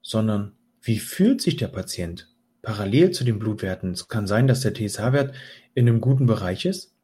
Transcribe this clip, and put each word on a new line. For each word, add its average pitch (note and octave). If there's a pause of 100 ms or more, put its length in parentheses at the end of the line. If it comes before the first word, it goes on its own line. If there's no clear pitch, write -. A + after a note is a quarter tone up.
sondern G#2+ (280)
wie A2+
fühlt -
sich C#3
der A2
Patient F2+ (300)
parallel A2
zu D3+
den A2+
Blutwerten. G2+
Es -
kann G#2
sein, A2
dass C3
der G#2
T-S-H-Wert B2 (380)
in A#2+
einem A#2
guten C3
Bereich F#2+
ist - (100)